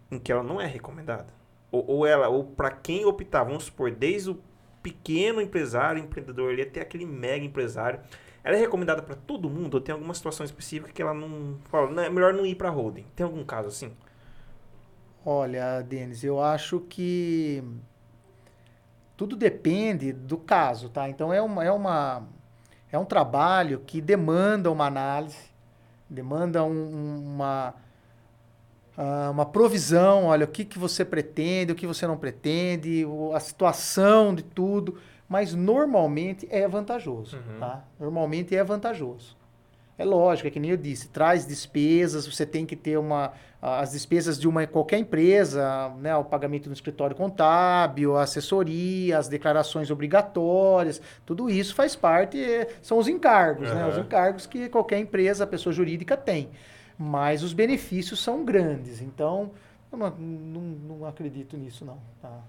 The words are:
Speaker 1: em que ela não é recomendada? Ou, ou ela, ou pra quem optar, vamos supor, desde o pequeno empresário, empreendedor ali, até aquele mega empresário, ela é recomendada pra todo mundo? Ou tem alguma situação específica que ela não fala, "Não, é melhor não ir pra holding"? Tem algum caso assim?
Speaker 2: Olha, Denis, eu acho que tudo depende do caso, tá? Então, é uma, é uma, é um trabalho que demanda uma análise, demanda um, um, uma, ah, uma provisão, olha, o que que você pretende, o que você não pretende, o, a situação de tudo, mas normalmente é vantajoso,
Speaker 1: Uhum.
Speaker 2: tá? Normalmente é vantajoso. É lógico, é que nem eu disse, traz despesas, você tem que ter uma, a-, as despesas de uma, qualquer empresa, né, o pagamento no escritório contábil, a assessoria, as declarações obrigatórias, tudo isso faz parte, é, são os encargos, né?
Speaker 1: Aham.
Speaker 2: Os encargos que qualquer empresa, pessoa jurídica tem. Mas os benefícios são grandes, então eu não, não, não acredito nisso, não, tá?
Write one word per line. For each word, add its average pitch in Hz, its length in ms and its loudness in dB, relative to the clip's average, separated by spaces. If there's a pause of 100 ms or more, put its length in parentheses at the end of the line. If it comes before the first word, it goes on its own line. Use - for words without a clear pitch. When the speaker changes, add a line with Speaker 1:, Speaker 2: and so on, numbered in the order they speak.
(100)
Speaker 1:
em 131 80 -8
que 120 120 -6
ela 123 120 0
não 165 180 -6
é 180 60 -6
recomendada? 131 600 -10 (440)
Ou, 123 180 0
ou 147 180 2
ela, 143 220 6
ou 135 160 0
pra 139 260 -4
quem 180 340 -4
optar, 190 380 0
vamos 143 220 -4
supor, 127 260 -4
desde 180 400 -2
o 175 80 -8 (440)
pequeno 190 580 -2
empresário, 156 640 0
empreendedor 127 500 -6
ali, 127 100 -2
até 135 180 -8
aquele 170 260 -10
mega 139 380 -6
empresário, 123 540 -4 (460)
ela 165 120 2
é 214 40 4
recomendada 180 420 0
pra 143 140 -14
todo 190 340 -8
mundo? 147 240 -4
Ou 127 60 0
tem 151 120 -6
alguma 156 220 -8
situação 156 300 -8
específica 156 480 -12
que 170 100 -8
ela 156 120 -4
não 151 420 -10 (140)
fala, 139 200 2
"Não, 170 140 -4
é 165 60 -2
melhor 180 220 6
não 196 140 0
ir 180 80 -2
pra 180 160 -4
holding"? 110 340 -6 (120)
Tem 175 80 -4
algum 160 200 -6
caso 113 240 -6
assim? 117 220 -12 (1300)
Speaker 2:
Olha, 127 580 -2
Denis, 123 420 -10
eu 139 180 0
acho 151 380 0
que 170 840 -2 (1500)
tudo 214 200 -6
depende 185 760 0
do 131 240 -8
caso, 131 520 2
tá? 139 200 -6
Então, 156 240 -4
é 196 80 2
uma, 202 240 -2
é 180 60 2
uma, 151 540 0 (680)
é 147 80 -2
um 190 60 -2
trabalho 165 840 2
que 160 140 -8
demanda 180 680 2
uma 156 160 2
análise, 139 540 -2 (720)
demanda 156 540 0
um, 160 80 0
um, 147 640 -6
uma, 135 380 -2 (1200)
ah, 143 320 -4
uma 143 160 0
provisão, 190 800 6
olha, 156 200 6
o 147 40 2
que 208 160 -8
que 208 120 -14
você 180 280 -2
pretende, 170 640 -2
o 165 60 -2
que 175 100 -6
você - 180 -4
não 160 120 -2
pretende, 160 880 -2
o, 156 280 -4
a 156 60 2
situação 196 960 4
de - 80 -4
tudo, 196 560 -2 (300)
mas 185 260 0
normalmente 185 960 2
é 202 160 2
vantajoso, 185 720 -6
Speaker 1:
Uhum. 113 240 -14
Speaker 2:
tá? 127 240 -8 (120)
Normalmente 165 600 -2
é 196 80 4
vantajoso. 190 760 -6 (580)
É - 60 -4
lógico, 175 440 4
é - 20 -4
que - 80 -6
nem 151 140 -2
eu 185 40 4
disse, 143 340 -6
traz 156 360 4
despesas, 151 800 2
você 147 200 -4
tem 160 180 -4
que 156 100 -10
ter 151 240 -2
uma, 147 320 0 (300)
a-, 131 200 -2
as 135 120 -4
despesas 160 480 0
de 160 80 2
uma, 160 180 2
qualquer 156 320 2
empresa, 147 920 4 (100)
né, 156 160 0
o 143 80 2
pagamento 143 420 -4
no 143 60 -10
escritório 143 420 -4
contábil, 170 1000 4
a 143 60 4
assessoria, 175 960 0
as 127 100 0
declarações 151 600 0
obrigatórias, 180 1120 4 (260)
tudo 208 240 -4
isso 196 240 0
faz 277 200 2
parte, 196 480 2
é, 233 260 0 (120)
são 226 180 0
os 220 80 4
encargos, 180 640 4
né? 165 120 0
Speaker 1:
Aham. 160 80 0
Speaker 2:
Os 151 80 -2
encargos 190 480 0
que 247 240 -6
qualquer 220 280 2
empresa, 196 480 0
pessoa 180 280 -2
jurídica 170 420 0
tem. 175 320 -2 (500)
Mas 147 440 0
os 170 100 -4
benefícios 185 680 0
são 269 260 -2
grandes, 135 560 2
então 165 480 -2 (420)
eu 247 60 -12
não, 202 120 -2
não, 160 500 -10 (360)
não 151 100 -12
acredito 143 500 -10
nisso, 135 280 -14
não, 139 140 -14 (220)
tá? 123 120 -16 (160)